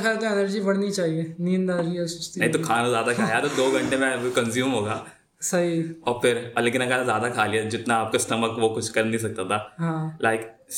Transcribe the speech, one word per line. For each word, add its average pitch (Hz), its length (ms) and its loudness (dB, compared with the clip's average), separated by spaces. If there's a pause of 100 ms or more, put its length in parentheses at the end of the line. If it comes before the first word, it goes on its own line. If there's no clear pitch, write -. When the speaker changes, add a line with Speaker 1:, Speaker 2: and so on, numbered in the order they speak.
Speaker 1:
کھائے 220 140 0
تو 226 100 -2
انرجی 202 360 0
بڑھنی 196 300 2
چاہیے، 165 320 0 (160)
نیند 185 300 2
آ 180 80 0
رہی 175 220 -2
ہے، 170 80 -2
سستی - 320 -8
Speaker 2:
نہیں 160 120 2
تو 160 80 0
Speaker 1:
ہو - 40 -2
رہی - 60 -4
ہے۔ 113 40 2
Speaker 2:
کھانا 120 160 2
زیادہ 117 260 2
کھایا 110 240 0
تو 139 80 0 (100)
دو 131 140 4
گھنٹے 131 260 0
میں 131 180 2
وہ 123 200 -2
کنزیوم 127 380 2
ہوگا۔ 107 300 -2 (380)
Speaker 1:
صحیح۔ 175 420 0 (180)
Speaker 2:
اور 120 200 -2
پھر، 120 400 2
لیکن 120 200 2
اگر 127 240 2
زیادہ 113 280 0
کھا 107 120 2
لیا، 107 180 0
جتنا 110 320 -2
آپ 113 160 0
کا 123 60 2
اسٹمک 113 400 0
وہ 110 180 2
کچھ 110 160 -4
کر 110 120 2
نہیں 113 140 0
سکتا 107 260 -4
تھا۔ 107 140 -2 (220)
Speaker 1:
ہاں۔ 160 300 -2 (100)
Speaker 2:
لائک، 113 220 2 (360)